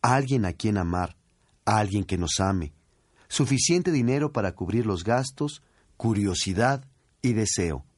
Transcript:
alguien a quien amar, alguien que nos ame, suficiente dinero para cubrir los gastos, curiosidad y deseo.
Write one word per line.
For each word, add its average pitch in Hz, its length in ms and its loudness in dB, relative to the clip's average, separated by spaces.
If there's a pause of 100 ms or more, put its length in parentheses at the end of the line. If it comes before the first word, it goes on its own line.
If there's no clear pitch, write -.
alguien 131 420 2
a 90 100 -2
quien 104 260 0
amar, 87 380 -2 (480)
alguien 104 380 2
que 92 140 -4
nos 85 220 -2
ame, 95 340 0 (540)
suficiente 170 640 0
dinero 139 420 0
para 98 220 -2
cubrir 107 320 -2
los 92 160 -2
gastos, 131 580 -2 (340)
curiosidad 104 920 0 (360)
y 123 120 0
deseo. 90 500 -2 (140)